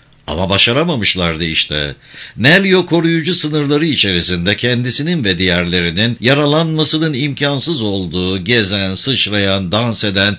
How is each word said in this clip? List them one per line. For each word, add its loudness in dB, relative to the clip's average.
Ama -2
başaramamışlardı 0
işte. -2
Nelio 4
koruyucu 0
sınırları 0
içerisinde 0
kendisinin 0
ve 2
diğerlerinin 0
yaralanmasının 0
imkansız -2
olduğu, -2
gezen, 0
sıçrayan, 0
dans 0
eden 2